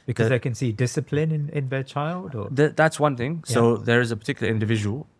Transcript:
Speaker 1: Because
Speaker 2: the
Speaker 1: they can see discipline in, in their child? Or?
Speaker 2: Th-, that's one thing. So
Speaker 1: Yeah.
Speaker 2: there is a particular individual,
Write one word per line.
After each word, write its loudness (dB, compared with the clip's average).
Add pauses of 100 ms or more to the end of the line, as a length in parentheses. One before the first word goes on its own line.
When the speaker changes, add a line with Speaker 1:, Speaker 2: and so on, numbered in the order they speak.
Speaker 1:
Because 0
Speaker 2:
the 2
Speaker 1:
they 2
can -4
see -2
discipline -2
in, -4
in -4
their -4
child? -8
Or? -6
Speaker 2:
Th-, 4
that's 4
one 2
thing. -4
So 4
Speaker 1:
Yeah. -10
Speaker 2:
there 4
is 0
a -2
particular -4
individual, 0 (120)